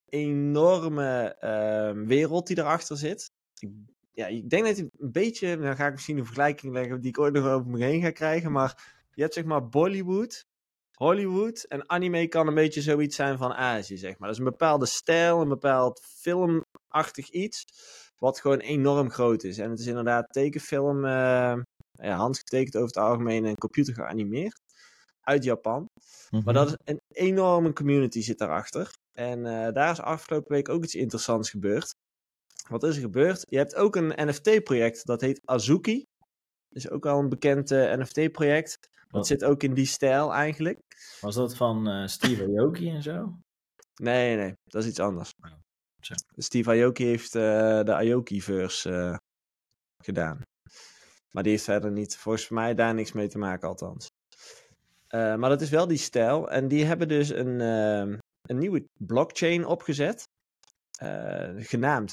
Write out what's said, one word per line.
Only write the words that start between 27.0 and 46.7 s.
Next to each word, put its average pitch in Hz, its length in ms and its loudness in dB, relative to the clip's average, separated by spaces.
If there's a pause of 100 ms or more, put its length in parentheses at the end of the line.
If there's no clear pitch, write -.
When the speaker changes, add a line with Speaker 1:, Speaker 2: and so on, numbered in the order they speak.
Speaker 1:
enorme 180 580 4
community 143 500 2
zit 110 160 -4
daarachter. 104 520 -4 (220)
En, 120 340 -6
eh, 113 260 -4
daar 147 200 2
is 165 80 -8
afgelopen 156 520 -6
week 139 160 0
ook 165 160 -2
iets - 100 -8
interessants 113 560 -2
gebeurd. 104 400 -2 (800)
Wat 117 140 -6
is 156 140 2
er 139 60 -6
gebeurd? 139 480 0
Je 131 60 -2
hebt 143 180 0
ook 202 220 2
een 160 160 0 (160)
N 143 40 2
F 143 80 -10
T-project, 139 680 2
dat 120 140 -2
heet 135 240 -2
Azuki. 147 580 2 (640)
Is 131 220 -12
ook 143 140 -4
wel 143 140 2
een 143 100 2
bekend, 139 420 2
eh, 127 260 4
N 131 80 -2
F - 80 -8
T-project. 156 640 2 (320)
Dat 104 120 -2
Speaker 2:
Oh. 101 60 -2
Speaker 1:
zit 139 180 2
ook 143 180 4
in 135 120 0
die 135 120 2
stijl 135 480 2
eigenlijk. 151 460 -2 (400)
Speaker 2:
Was 104 140 -6
dat 123 220 -2
van, 110 320 0
eh, 98 180 -4
Steve 101 500 -2
Aoki 165 340 0
en 151 120 -6
zo? 175 360 -8 (640)
Speaker 1:
Nee, 120 340 2
nee, 98 160 -2 (120)
dat - 180 -4
is 113 60 -4
iets 107 120 -6
anders. 92 300 -2 (140)
Speaker 2:
Oh, 82 80 -20 (480)
zo. - 140 -16 (220)
Speaker 1:
Steve 117 340 0